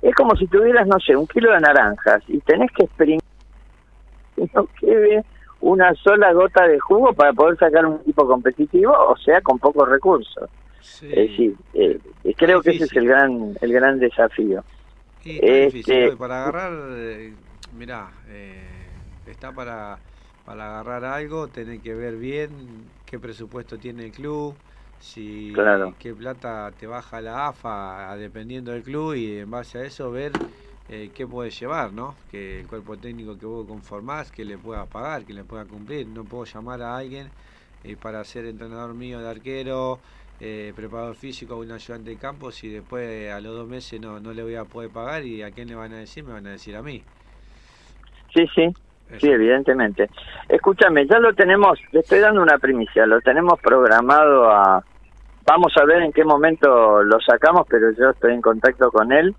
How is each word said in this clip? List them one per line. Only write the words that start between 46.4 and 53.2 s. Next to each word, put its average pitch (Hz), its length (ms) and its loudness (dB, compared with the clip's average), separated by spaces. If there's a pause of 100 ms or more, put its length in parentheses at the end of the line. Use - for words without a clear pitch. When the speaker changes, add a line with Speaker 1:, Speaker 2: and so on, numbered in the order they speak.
Speaker 2:
a 98 40 -18
decir 101 260 -20
a 110 60 -16
mí. 135 200 -18 (1300)
Speaker 1:
Sí, 170 200 2
sí. 170 80 0 (480)
Speaker 2:
Eso. 113 100 -20
Speaker 1:
Sí, 147 80 0
evidentemente. 120 800 0 (400)
Escúchame, 180 580 2
ya 214 120 4
lo 233 160 2
tenemos, 185 440 4 (120)
le 156 100 2
estoy 190 200 2
dando 208 220 4
una 151 160 4
primicia, 117 480 0
lo 110 140 4